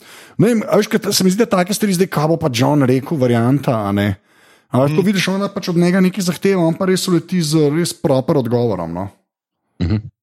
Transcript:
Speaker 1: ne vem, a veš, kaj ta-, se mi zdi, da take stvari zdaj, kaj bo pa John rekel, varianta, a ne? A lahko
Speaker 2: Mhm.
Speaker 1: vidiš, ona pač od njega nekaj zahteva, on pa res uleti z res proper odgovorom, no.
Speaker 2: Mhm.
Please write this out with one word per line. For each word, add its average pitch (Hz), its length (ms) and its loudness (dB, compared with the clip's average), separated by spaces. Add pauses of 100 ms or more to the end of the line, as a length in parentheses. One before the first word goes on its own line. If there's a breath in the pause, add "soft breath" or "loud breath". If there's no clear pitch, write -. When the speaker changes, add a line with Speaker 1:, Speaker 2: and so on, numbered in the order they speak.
(340 loud breath)
Speaker 1:
ne 180 140 2
vem, 226 160 0
a - 100 -2
veš, 208 140 2
kaj 214 120 -2
ta-, 196 120 -4
se 190 100 0
mi 185 80 4
zdi, 190 80 -2
da 226 140 0
take 185 200 0
stvari 196 220 -2
zdaj, 180 140 0
kaj 151 180 -2
bo 160 100 2
pa 156 140 -2
John 135 320 2
rekel, 131 340 0
varianta, 123 640 2
a 101 140 -2
ne? 101 180 2 (600 soft breath)
A 120 80 0
lahko 147 160 2
Speaker 2:
Mhm. 175 100 2
Speaker 1:
vidiš, 196 240 0
ona 196 180 -4
pač 196 200 -8
od 175 80 -2
njega 175 240 2
nekaj 185 240 0
zahteva, 185 360 0
on 165 140 2
pa 196 100 -4
res 185 200 0
uleti 175 360 0
z 151 300 2
res 165 240 -2
proper 135 420 0
odgovorom, 113 560 0
no. 92 160 -6 (720)
Speaker 2:
Mhm. 90 160 -2 (260)